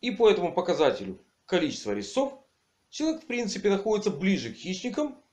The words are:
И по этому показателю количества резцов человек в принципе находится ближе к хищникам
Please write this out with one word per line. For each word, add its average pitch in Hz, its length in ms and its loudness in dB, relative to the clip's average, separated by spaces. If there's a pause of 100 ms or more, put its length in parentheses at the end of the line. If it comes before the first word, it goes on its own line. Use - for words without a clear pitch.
И 247 100 -4
по 226 180 6
этому 175 240 4
показателю 147 680 0 (260)
количества 139 460 -2
резцов 247 420 -2 (560)
человек 320 320 -4
в - 40 -20
принципе 233 440 -2
находится 208 400 0
ближе 147 420 0
к - 40 -14
хищникам 247 640 -6 (120)